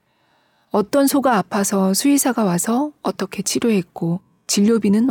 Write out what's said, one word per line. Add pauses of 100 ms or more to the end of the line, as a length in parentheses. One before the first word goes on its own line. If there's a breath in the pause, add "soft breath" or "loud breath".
(720)
어떤
소가
아파서
수의사가
와서 (100)
어떻게
치료했고 (260)
진료비는